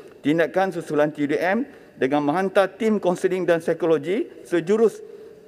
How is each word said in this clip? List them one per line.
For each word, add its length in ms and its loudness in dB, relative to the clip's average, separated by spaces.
Tindakan 520 0
susulan 400 0
T 120 -4
U 40 0
D 80 0
M 280 0
dengan 280 0
menghantar 520 0
tim 240 0
kaunseling 480 0
dan 80 4
psikologi 720 0
sejurus, 560 2